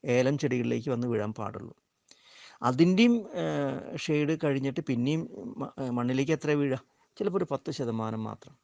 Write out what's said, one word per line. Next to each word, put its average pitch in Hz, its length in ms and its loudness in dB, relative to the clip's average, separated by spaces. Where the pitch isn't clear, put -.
ഏലം 127 320 4
ചെടികളിലേക്ക് 120 520 0
വന്ന് 123 180 -2
വീഴാൻ 107 260 -2
പാടുള്ളൂ. 101 400 -10
അതിൻ്റെയും, 180 540 6
ഏ, 165 120 -2
ഷെയ്ഡ് 151 400 2
കഴിഞ്ഞിട്ട് 139 460 0
പിന്നെയും 139 400 0
മ-, - 180 -8
ഏ, 135 160 -6
മണ്ണിലേക്ക് 127 460 0
എത്ര 151 160 -2
വീഴുക? 143 260 0
ചിലപ്പോൾ 196 240 -2
ഒരു 175 100 -4
പത്ത് 139 220 -4
ശതമാനം 113 520 -4
മാത്രം. - 400 -12